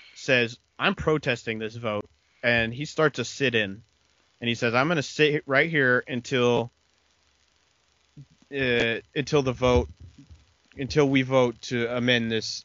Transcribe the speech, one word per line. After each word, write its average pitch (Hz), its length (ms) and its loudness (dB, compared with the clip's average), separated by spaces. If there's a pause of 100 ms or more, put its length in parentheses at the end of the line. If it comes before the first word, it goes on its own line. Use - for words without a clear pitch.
(160)
says, 120 420 0 (200)
"I'm 175 180 -2
protesting 123 640 -2
this 110 160 -8
vote." 107 300 -6 (380)
And 117 300 2
he 139 120 -8
starts 151 340 0
a 117 60 -4
sit-in. 113 560 -2 (600)
And 117 60 -4
he 117 80 0
says, 117 200 0
"I'm 131 120 2
gonna 170 140 0
sit 151 460 0
right 139 220 2
here 131 380 2
until, 120 640 -2 (1800)
uh, 120 440 0 (180)
until 147 260 0
the 131 100 0
vote, 123 380 2 (880)
until 139 320 2
we 135 140 4
vote 127 400 2
to 120 240 -2
amend 120 440 0
this, - 340 -6